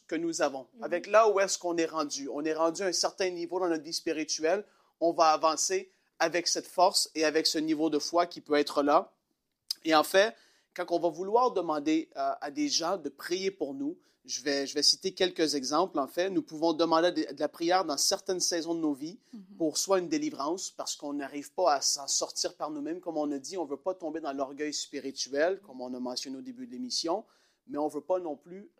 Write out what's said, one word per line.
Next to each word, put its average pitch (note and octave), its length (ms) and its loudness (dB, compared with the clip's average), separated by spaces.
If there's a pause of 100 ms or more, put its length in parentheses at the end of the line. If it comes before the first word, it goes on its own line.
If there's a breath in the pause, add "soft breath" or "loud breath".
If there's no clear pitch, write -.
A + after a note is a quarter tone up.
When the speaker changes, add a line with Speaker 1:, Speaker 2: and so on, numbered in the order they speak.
Speaker 1:
que E3+ 80 -4
nous E3 260 -2
avons, C3+ 320 -2
Speaker 2:
Mhm. A#3 100 -16
Speaker 1:
avec D#3 240 -4
là G#3+ 220 6
où G3 100 4
est-ce F#3+ 200 2
qu'on F3 180 -2
est E3 80 2
rendu. D3 440 -4
On D3 140 -6
est D#3 100 0
rendu E3 280 0
à G3 60 0
un F3 40 0
certain F#3 380 0
niveau E3+ 300 -6
dans F3+ 100 0
notre D#3+ 140 0
vie E3 100 -10
spirituelle. D#3 720 -2 (340 soft breath)
On E3 140 2
va D#3+ 140 6
avancer D#3 640 2 (260 soft breath)
avec E3 300 0
cette - 200 -2
force - 480 4
et D#3 100 2
avec D3+ 220 4
ce E3 120 0
niveau D#3 320 2
de D3 80 2
foi E3+ 260 2
qui E3+ 160 -14
peut D3 140 0
être D3 260 2
là. D3 300 4 (760)
Et D#3+ 80 4
en D3+ 100 8
fait, G3+ 300 4 (420 soft breath)
quand F3+ 140 -4
on E3+ 100 2
va E3+ 100 2
vouloir G3+ 420 2
demander, D#3+ 680 0
euh, C3+ 140 -2 (100)
à D3+ 80 -6
des D3 180 -2
gens E3 300 0
de C#3+ 120 -8
prier F#3+ 420 -4
pour C#3+ 240 -6
nous, C#3 200 -4 (300 soft breath)
je - 160 -8
vais, C#3 240 0
je C3+ 80 -10
vais D3 100 0
citer - 300 2
quelques F3 420 2
exemples. D3+ 440 0
En C3+ 80 -2
fait, F3+ 220 -2
nous F3 120 0
pouvons D#3+ 300 -2
demander E3 400 4
de, D#3 220 -4
de C#3+ 80 -16
la D3 80 0
prière F3+ 340 2
dans D3+ 140 -2
certaines F#3+ 420 0
saisons E3+ 340 -2
de E3+ 60 -2
nos D#3 140 0
vies D#3 260 -10 (140 loud breath)
Speaker 2:
Mhm. G#3 100 -16 (140)
Speaker 1:
pour D#3 200 0
soit F#3+ 220 4
une F3 80 -4
délivrance, D3+ 640 -2
parce - 240 -8
qu'on D3 180 -10
n'arrive C#3+ 380 -8
pas F3 220 4
à C3+ 80 2
s'en C#3 260 -2
sortir - 480 -2
par D#3 160 -6
nous-mêmes. D#3 300 -6
Comme E3 160 -6
on D3 160 0
a C#3 40 -4
dit, D#3 200 -10
on E3 80 -4
veut C#3 120 -6
pas F#3 160 -4
tomber D#3+ 280 -6
dans D3+ 100 -4
l'orgueil C#3 420 -4
spirituel, C#3 840 -2
comme C3 220 -16
on B2+ 120 -8
a B2+ 60 -8
mentionné B2+ 380 -6
au C3 40 -12
début B2+ 260 -12
de A#2+ 40 -16
l'émission, B2+ 540 -4 (420 soft breath)
mais C#3 100 -8
on D3 120 0
veut D3 120 -6
pas F#3 180 0
non D#3+ 180 -6
plus F#3 420 -18